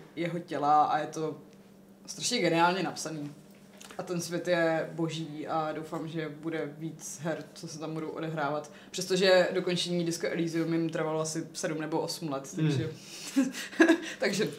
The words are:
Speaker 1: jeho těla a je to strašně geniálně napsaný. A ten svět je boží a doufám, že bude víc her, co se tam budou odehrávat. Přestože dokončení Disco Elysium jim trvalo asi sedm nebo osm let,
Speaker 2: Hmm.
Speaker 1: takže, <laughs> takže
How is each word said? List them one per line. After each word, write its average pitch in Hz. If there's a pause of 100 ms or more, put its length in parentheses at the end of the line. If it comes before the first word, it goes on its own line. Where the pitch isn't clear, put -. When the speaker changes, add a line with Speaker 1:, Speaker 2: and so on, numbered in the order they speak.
(140)
Speaker 1:
jeho 165
těla 147
a 151
je 151
to 156 (680)
strašně -
geniálně 175
napsaný. 151 (680)
A 180
ten 180
svět 170
je 165
boží 156
a 156
doufám, 156
že 156 (100)
bude 156
víc -
her, 151 (100)
co -
se 156
tam 160
budou 156
odehrávat. 151 (200)
Přestože 185
dokončení 175
Disco 165
Elysium 165
jim 165
trvalo 160
asi 160
sedm 156
nebo 156
osm -
let, 135 (140)
Speaker 2:
Hmm. 156
Speaker 1:
takže, 131 (460)
<laughs> -
takže 190 (120)